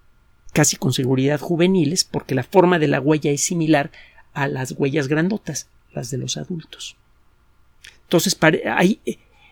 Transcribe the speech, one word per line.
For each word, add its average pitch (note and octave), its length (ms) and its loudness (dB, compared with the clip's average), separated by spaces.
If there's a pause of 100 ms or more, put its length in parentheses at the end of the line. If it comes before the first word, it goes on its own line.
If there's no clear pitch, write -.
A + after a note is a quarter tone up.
(520)
casi D3+ 240 2
con - 160 -2
seguridad C3+ 480 0
juveniles, F3 640 0
porque - 320 -4
la B2+ 80 -2
forma F3+ 340 4
de D3+ 80 0
la C#3+ 140 0
huella D3 320 2
es C#3+ 100 -4
similar D#3 480 0 (420)
a C#3 140 -2
las C#3+ 320 -6
huellas C#3 300 -2
grandotas, D#3+ 600 -2 (240)
las C3 200 -10
de B2+ 60 -4
los B2+ 180 -8
adultos. - 600 -12 (1080)
Entonces, E3+ 320 0
pare-, - 320 0
hay, E3+ 380 2
eh, - 120 -8 (340)